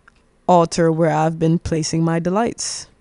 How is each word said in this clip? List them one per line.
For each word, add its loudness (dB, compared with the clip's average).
alter 4
where 0
I've 0
been 2
placing -2
my 0
delights. -4